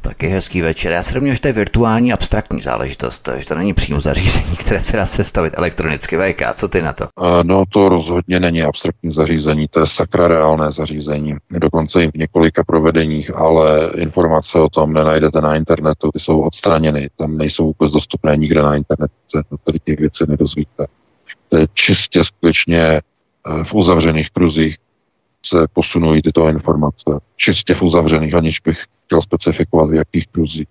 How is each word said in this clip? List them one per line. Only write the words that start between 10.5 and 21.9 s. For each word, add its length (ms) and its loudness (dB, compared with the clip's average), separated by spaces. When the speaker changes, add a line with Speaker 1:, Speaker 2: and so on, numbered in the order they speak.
Speaker 2:
zařízení. 640 -6
Dokonce 540 0
i 80 0
v 40 -12
několika 480 2
provedeních, 720 0
ale 600 4
informace 640 0
o 100 4
tom 240 0
nenajdete 480 2
na 140 0
internetu, 560 0
ty 80 -6
jsou 220 2
odstraněny, 760 0
tam 200 -4
nejsou 280 -2
vůbec 260 0
dostupné 460 -2
nikde 240 2
na 140 2
internetu, 380 -4
se 160 -4
tady 160 -2
těch 200 -4
věcí 280 -2
nedozvíte. 600 -2
To 80 4
je 160 4
čistě 500 0